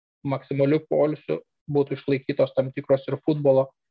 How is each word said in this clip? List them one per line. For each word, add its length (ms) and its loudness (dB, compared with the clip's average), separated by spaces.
maksimaliu 560 0
poilsiu, 580 -2
būtų 340 -2
išlaikytos 560 -2
tam 180 -2
tikros 340 -2
ir 120 -4
futbolo, 520 2